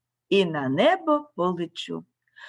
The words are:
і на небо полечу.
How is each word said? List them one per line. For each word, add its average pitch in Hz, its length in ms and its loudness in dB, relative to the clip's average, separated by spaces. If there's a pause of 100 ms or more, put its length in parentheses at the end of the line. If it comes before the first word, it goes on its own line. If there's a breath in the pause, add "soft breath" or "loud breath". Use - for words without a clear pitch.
(300)
і 190 160 4
на 147 240 -4
небо 294 680 2
полечу. 170 680 -4 (440 loud breath)